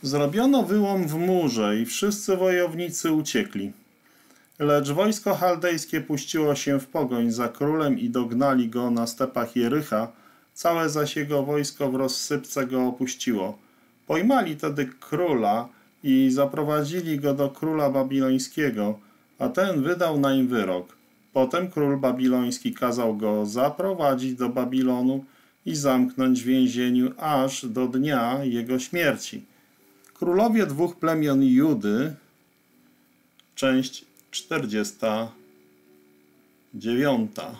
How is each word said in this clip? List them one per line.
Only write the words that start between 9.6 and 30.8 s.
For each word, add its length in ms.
Całe 340
zaś 280
jego 260
wojsko 480
w 40
rozsypce 720
go 200
opuściło. 720
Pojmali 500
tedy 300
króla 680
i 280
zaprowadzili 880
go 160
do 140
króla 420
babilońskiego, 1080
a 100
ten 340
wydał 380
nań 260
wyrok. 500
Potem 380
król 280
babiloński 760
kazał 420
go 300
zaprowadzić 880
do 140
Babilonu 760
i 100
zamknąć 680
w 40
więzieniu 720
aż 480
do 220
dnia 540
jego 360
śmierci. 640
Królowie 520
dwóch 300